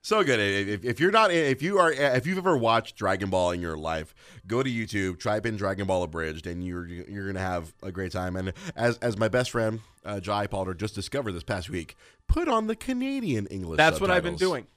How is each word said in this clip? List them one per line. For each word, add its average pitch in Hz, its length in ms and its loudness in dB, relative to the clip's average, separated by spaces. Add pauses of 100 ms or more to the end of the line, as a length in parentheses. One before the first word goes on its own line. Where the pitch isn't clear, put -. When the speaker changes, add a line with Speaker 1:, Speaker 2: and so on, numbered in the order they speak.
Speaker 1:
So 214 240 2
good. 127 160 4
If, 101 460 0
if 123 140 -2
you're 175 100 4
not, 214 220 6
if 143 280 2
you 190 180 0
are, 165 140 6
if 131 340 2
you've 185 120 -2
ever 180 180 4
watched 113 400 2
Dragon 98 320 0
Ball 92 220 2
in 87 100 -2
your 82 160 -4
life, 80 380 -4 (320)
go 117 160 0
to 131 80 0
YouTube, 104 500 -2
type 107 240 0
in 110 140 -2
Dragon 98 280 -2
Ball 92 160 2
Abridged, 80 440 -6
and 87 180 -6
you're, 87 220 -6
you're 92 400 -10
gonna 95 180 -4
have 87 380 -4
a 95 100 -8
great 92 200 -4
time. 92 240 -4
And 92 180 -4 (200)
as, 117 240 2
as 113 200 -2
my 110 100 2
best 123 220 0
friend, 113 300 -2 (260)
uh, 101 140 -6
Jai 101 260 0
Palter 95 280 -4
just 101 200 -6
discovered 110 380 -4
this 85 100 -6
past 92 260 -4
week, 82 260 -8 (320)
put 330 220 2
on 220 200 2
the 220 80 -2
Canadian 247 720 -2
English 90 280 -6
Speaker 2:
That's 160 240 6
what 190 100 2
I've 180 120 4
been 175 160 -2
Speaker 1:
subtitles. 185 120 4 (120)
Speaker 2:
doing. - 40 -18 (100)